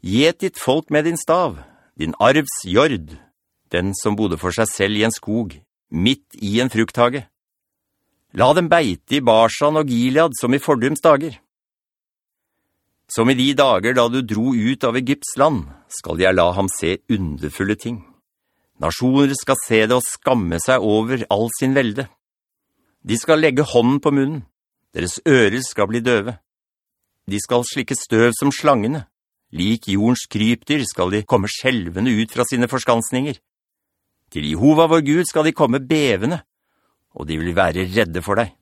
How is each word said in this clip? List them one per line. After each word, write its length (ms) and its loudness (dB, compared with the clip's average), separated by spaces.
Gjet 400 2
ditt 160 -6
folk 320 0
med 160 2
din 100 -2
stav, 440 -2
din 240 -6
arvs 480 2
jord, 480 0
den 260 -2
som 220 -2
bodde 180 -2
for 140 -4
seg 180 0
selv 300 -2
i 80 2
en 80 -2
skog, 400 -6
midt 540 -2
i 180 -2
en 120 -2
frukthage. 500 0
La 220 6
dem 120 0
beite 480 0
i 60 -2
Bashan 560 4
og 100 -2
Gilead 500 0
som 140 0
i 80 0
fordums 440 0
dager. 340 4
Som 220 0
i 80 2
de 180 0
dager 400 2
da 140 4
du 160 -2
dro 280 -2
ut 300 -2
av 160 0
Egypts 380 -4
land, 300 2
skal 320 -8
jeg 160 4
la 220 4
ham 120 -2
se 280 -4
underfulle 640 -4
ting. 240 -10
Nasjoner 560 0
skal 240 -2
se 240 2
det 100 2
og 80 0
skamme 560 -2
seg 240 0
over 480 0
all 160 0
sin 180 0
velde. 300 -2
De 140 -2
skal 200 2
legge 300 2
hånden 320 2
på 100 0
munnen. 300 -2
Deres 320 -6
ører 400 4
skal 240 -2
bli 160 -2
døve. 320 -2
De 120 -4
skal 240 0
slikke 320 -6
støv 400 2
som 160 0
slangene. 520 0
Lik 340 -2
jordens 420 0
krypdyr 600 -2
skal 240 -2
de 120 -2
komme 240 0
skjelvende 640 -2
ut 200 -2
fra 160 -2
sine 200 -2
forskansninger. 680 -2
Til 160 -6
Jehova 400 4
vår 160 2
Gud 240 0
skal 160 0
de 80 0
komme 260 0
bevende, 600 -2
og 160 -12
de 80 -4
vil 180 -4
være 380 0
redde 320 0
for 160 0
deg. 200 -6